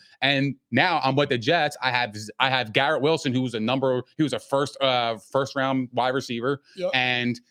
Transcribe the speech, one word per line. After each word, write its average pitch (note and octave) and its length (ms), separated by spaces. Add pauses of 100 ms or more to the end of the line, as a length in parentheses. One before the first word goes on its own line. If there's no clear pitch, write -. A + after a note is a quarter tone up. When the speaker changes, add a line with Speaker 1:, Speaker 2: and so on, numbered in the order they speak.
(220)
Speaker 1:
And C#3 320 (160)
now D#3 320
I'm C3+ 140
with C#3+ 140
the B2 80
Jets. D3 440
I B2+ 80
have A#2+ 260
Z-, G#2+ 220
I C3 100
have B2 240
Garrett C#3 300
Wilson, D3+ 300
who B2+ 100
was A#2+ 120
a A2 60
number, B2+ 440 (120)
he D#3 60
was C3 120
a A2 40
first, C#3 420
uh, B2 360
first C3+ 400
round C3 360
wide B2 220
receiver. B2+ 480 (140)
Speaker 2:
Yep. - 180
Speaker 1:
And B2 460 (100)